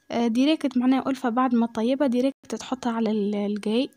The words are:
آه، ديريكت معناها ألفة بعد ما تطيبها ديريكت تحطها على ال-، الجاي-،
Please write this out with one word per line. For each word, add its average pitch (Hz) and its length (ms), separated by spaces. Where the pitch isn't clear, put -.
آه، 233 160
ديريكت 262 500
معناها 254 320
ألفة 262 200
بعد 247 260
ما 233 120
تطيبها 254 400
ديريكت 247 480
تحطها 254 360
على 226 200
ال-، 208 240
الجاي-، 208 600